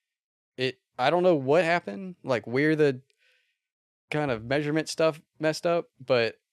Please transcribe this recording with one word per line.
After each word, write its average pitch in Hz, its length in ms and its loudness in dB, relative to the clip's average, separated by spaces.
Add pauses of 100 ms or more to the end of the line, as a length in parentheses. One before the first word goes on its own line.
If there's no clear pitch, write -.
(560)
It, 127 240 -4 (180)
I 127 120 2
don't 175 120 2
know 180 140 4
what 143 280 2
happened, 180 600 -4
like, 123 220 -2
where 139 300 0
the 143 240 2 (1120)
kind 151 200 -2
of 110 140 -4
measurement 147 440 -2
stuff 160 320 -2 (180)
messed 156 280 -2
up, 170 220 0 (160)
but 117 320 2 (160)